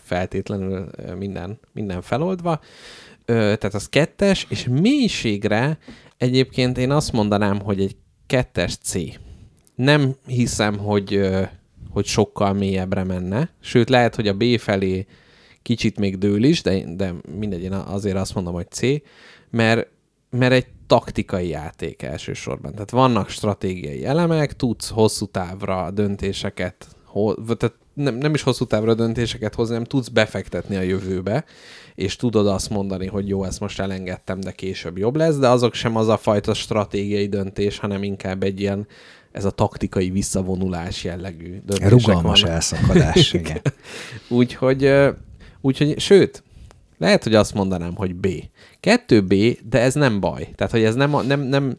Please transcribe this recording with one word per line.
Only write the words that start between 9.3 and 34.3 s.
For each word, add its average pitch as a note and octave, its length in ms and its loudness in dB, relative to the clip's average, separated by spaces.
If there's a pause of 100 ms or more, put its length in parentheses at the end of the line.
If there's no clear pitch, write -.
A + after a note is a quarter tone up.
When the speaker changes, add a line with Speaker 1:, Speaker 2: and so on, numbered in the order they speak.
Speaker 1:
Nem C#3 400 4 (120)
hiszem, A2+ 500 0
hogy, G2+ 360 0
ö, F#2+ 280 2 (480)
hogy G2+ 160 -2
sokkal G#2 480 0
mélyebbre F#2+ 500 0
menne, F#2 460 -2 (120)
sőt - 280 2
lehet, B2 260 4
hogy A2 120 -2
a G2+ 60 2
B G2 100 -2 (160)
felé F#2+ 460 0 (560)
kicsit A2+ 380 -2
még G2 180 0
dől G2+ 260 2
is, D#3+ 180 4
de, F#2 220 0 (120)
de F#2 180 -4 (260)
mindegy, G2 240 -6
én F#2 80 -6
azért G2 460 -4
azt F#2+ 180 -4
mondom, F2 180 -4
hogy F2 180 -8
C, - 100 -10 (680)
mert, A2+ 380 2 (420)
mert B2+ 240 2
egy B2+ 120 4 (220)
taktikai G2+ 600 0
játék D#2 540 -8
elsősorban. - 720 -8
Tehát G#2 180 -10
vannak A#2+ 400 2
stratégiai F#2 760 -4
elemek, D#3+ 500 0
tudsz - 340 -4
hosszú A2 360 2
távra F#2 640 -6
döntéseket G2 960 -4 (180)
ho-, G#2 400 -2
vagy A2+ 120 -2
tehát - 180 -2 (180)
nem, C#3+ 220 -2
nem D3+ 180 0
is C#3+ 80 0
hosszú B2+ 240 0
távra A2 280 2
döntéseket A2+ 600 -2
hozni, A#2 180 -2
hanem A#2 160 -4
tudsz C3 180 -2
befektetni G#2 680 -2
a F#2+ 60 0
jövőbe, F#2 640 -2 (520)
és - 200 -4
tudod G#2+ 320 2
azt F#2+ 220 0
mondani, G2 380 -4
hogy G2 200 -4
jó, G2 160 0
ezt F#2 160 -8
most G2+ 200 -8
elengedtem, F#2+ 600 -6